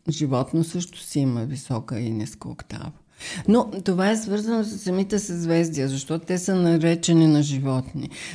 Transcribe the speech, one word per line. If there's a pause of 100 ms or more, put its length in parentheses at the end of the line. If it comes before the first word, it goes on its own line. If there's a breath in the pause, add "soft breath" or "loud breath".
(100)
животно
също
си
има
висока
и
ниска
октава. (580 loud breath)
Но (140)
това
е
свързано
с
самите
съзвездия,
защото
те
са
наречени
на
животни, (240 loud breath)